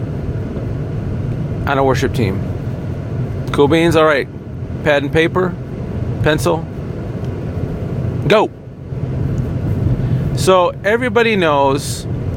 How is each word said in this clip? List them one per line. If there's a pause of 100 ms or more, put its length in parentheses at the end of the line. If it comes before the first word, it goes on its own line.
(1700)
on
a
worship
team. (1120)
Cool
beans?
All
right. (560)
Pad
and
paper, (720)
pencil, (1600)
go. (1900)
So (100)
everybody
knows (300)